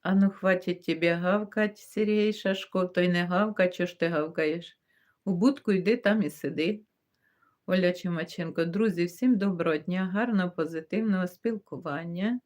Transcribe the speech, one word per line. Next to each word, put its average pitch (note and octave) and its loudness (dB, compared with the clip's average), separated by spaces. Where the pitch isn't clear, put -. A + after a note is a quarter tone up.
А F#3+ 2
ну, G3 6
хватить F#3 0
тебе E3+ 2
гавкать, G#3 0
Сергій G#3+ 0
Шашко, F#3+ -2
той F3+ 0
не F3 2
гавка, F#3+ 2
чого F3+ -2
ж - -12
ти E3 0
гавкаєш? D#3+ -2
У G3 -2
будку A3 2
йди, G3 2
там G#3+ 2
і D3+ 0
сиди. D#3+ -4
Оля F#3 2
Чумаченко, E3 -4
друзі, F3 0
всім A#3+ 2
доброго E3 0
дня, F#3 -4
гарного, G3+ 0
позитивного F3+ -2
спілкування. F3 -6